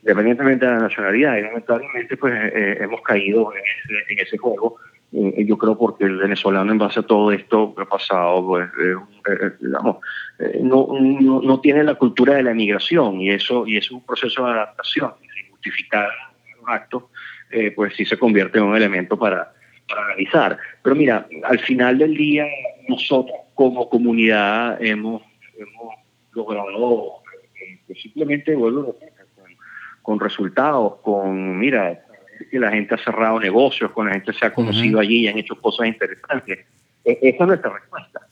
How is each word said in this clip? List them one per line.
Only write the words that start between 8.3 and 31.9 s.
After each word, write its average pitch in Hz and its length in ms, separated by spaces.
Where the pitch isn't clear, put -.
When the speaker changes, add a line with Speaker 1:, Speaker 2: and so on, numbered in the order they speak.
Speaker 1:
pues, 90 220
eh, 90 120
eh, 92 500
eh, 98 80
digamos, 69 360
eh, - 240
no, 131 260
no, 131 420
no 131 180
tiene 147 220
la 151 140
cultura 123 380
de 135 100
la 120 80
emigración 107 680
y 95 100
eso, 110 360
y 107 120
es - 120
un 127 160
proceso 123 400
de 120 60
adaptación. 110 580
Y - 40
sin - 100
justificar - 580
los 117 80
actos, 120 340
eh, 107 240
pues 104 220
sí 104 80
se 107 120
convierte 104 420
en 107 60
un 101 120
elemento 98 420
para, 95 340
para 104 180
analizar. 101 500
Pero 131 120
mira, 135 320
al - 160
final 127 400
del 151 180
día, 147 300
nosotros 127 500
como 123 340
comunidad 113 920
hemos, 110 420
hemos 113 360
logrado, 107 880
eh, 95 280
que 95 60
simplemente, 147 600
vuelvo 127 280
a 135 40
repetir, - 380
con, - 120
con 104 180
resultados, 104 840
con, 95 560
mira, 104 420